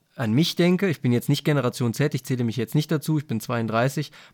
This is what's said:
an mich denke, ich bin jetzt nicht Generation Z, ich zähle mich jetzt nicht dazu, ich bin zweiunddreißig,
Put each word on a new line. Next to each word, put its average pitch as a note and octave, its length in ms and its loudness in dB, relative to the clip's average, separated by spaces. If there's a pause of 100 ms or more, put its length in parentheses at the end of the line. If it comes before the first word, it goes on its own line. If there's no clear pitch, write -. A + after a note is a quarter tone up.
(180)
an A2+ 160 0
mich D#3+ 220 2
denke, F3+ 320 2
ich E3 140 -4
bin B2 100 2
jetzt A#2+ 180 0
nicht C#3 140 2
Generation B2 500 0
Z, D3 200 0
ich - 120 -6
zähle B2 180 -2
mich A2+ 140 -2
jetzt A2+ 180 -2
nicht D3+ 160 0
dazu, D#3 260 0
ich C#3+ 100 -6
bin A2+ 140 -4
zweiunddreißig, A#2 680 -2 (220)